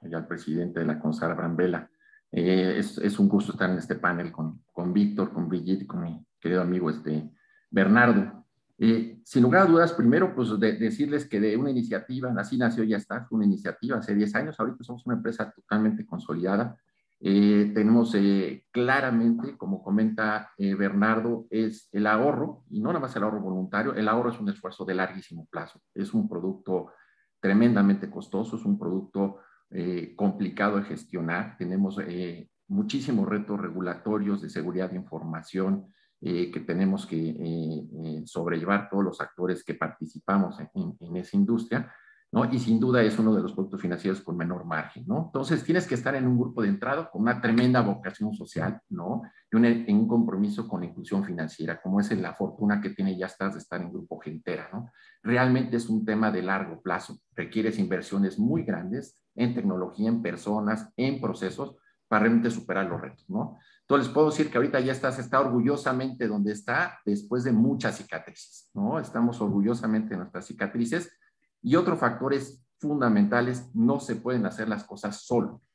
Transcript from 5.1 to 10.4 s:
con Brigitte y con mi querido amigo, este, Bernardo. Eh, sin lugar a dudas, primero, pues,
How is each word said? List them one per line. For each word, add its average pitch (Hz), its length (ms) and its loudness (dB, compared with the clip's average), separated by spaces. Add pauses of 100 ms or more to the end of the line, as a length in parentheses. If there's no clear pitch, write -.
con 85 160 -2
Brigitte 90 320 -2
y - 60 -12
con 87 160 -6
mi 82 220 -10 (140)
querido 90 220 0
amigo, 90 300 0
este, 76 380 -4 (420)
Bernardo. 214 720 4 (320)
Eh, - 480 2
sin 123 180 4
lugar 165 200 8
a - 20 8
dudas, 165 260 8
primero, 156 440 4
pues, 107 240 0